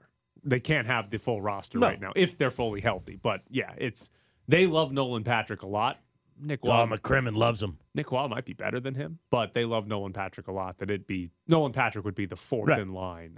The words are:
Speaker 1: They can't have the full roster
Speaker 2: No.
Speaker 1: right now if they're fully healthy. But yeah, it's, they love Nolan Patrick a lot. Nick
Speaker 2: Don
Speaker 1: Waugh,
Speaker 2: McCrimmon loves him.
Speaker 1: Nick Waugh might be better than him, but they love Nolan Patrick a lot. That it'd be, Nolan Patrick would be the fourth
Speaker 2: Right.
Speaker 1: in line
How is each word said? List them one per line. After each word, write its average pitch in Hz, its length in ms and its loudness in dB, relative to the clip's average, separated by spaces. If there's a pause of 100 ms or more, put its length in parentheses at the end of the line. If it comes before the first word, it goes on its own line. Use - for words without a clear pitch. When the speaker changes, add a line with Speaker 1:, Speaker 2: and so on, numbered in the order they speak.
(420)
Speaker 1:
They 127 180 2
can't 139 260 0
have 113 240 0
the 110 80 -4
full 110 220 -2
roster 101 380 -4
Speaker 2:
No. 240 100 6
Speaker 1:
right 104 120 -4
now 98 160 -8
if 180 220 4
they're 131 120 2
fully 113 300 -2
healthy. 101 420 0
But 101 280 0
yeah, 101 260 -2
it's, - 340 -6 (380)
they 175 180 6
love 156 260 2
Nolan 127 300 0
Patrick 110 400 0
a 95 60 -10
lot. 107 320 0 (400)
Nick 147 220 -6
Speaker 2:
Don 117 280 4
Speaker 1:
Waugh, 110 60 -2
Speaker 2:
McCrimmon 127 400 0
loves 113 260 2
him. 90 160 -4 (160)
Speaker 1:
Nick 147 160 -4
Waugh 131 160 0
might 120 180 -6
be - 100 -12
better 104 260 -4
than 131 140 -6
him, 160 240 -8 (120)
but 113 240 2
they 120 100 2
love 113 220 -2
Nolan 101 260 -4
Patrick 98 360 -8
a 95 40 -6
lot. 92 260 -6
That 98 120 -4
it'd 101 160 -4
be, 90 240 -6 (160)
Nolan 156 260 4
Patrick 110 320 0
would 101 120 -4
be 101 100 -2
the 98 80 -8
fourth 113 360 -2
Speaker 2:
Right. 131 100 4
Speaker 1:
in 95 120 -6
line 85 440 -10